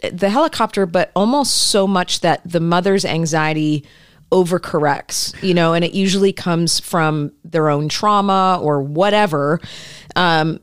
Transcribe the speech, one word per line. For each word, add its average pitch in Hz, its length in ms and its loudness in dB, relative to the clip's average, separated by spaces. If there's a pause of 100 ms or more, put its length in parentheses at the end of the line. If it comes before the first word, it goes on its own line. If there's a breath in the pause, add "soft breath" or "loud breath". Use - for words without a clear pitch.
and - 180 -6
the 196 100 2
helicopter, 226 560 0
but 175 300 -2
almost 240 380 2
so - 340 0
much 180 340 -2
that 165 240 0
the 175 160 -2
mother's 180 440 2
anxiety 156 800 -2 (480 soft breath)
overcorrects, 170 1000 0 (100)
you 185 100 2
know, 165 200 4
and 170 100 2
it 170 100 -2
usually 196 380 2
comes 170 480 -2
from 156 520 -2 (120)
their 160 260 0
own 147 200 0
trauma 196 720 2
or 147 200 0
whatever. 165 760 0 (560 loud breath)
Um, 165 480 2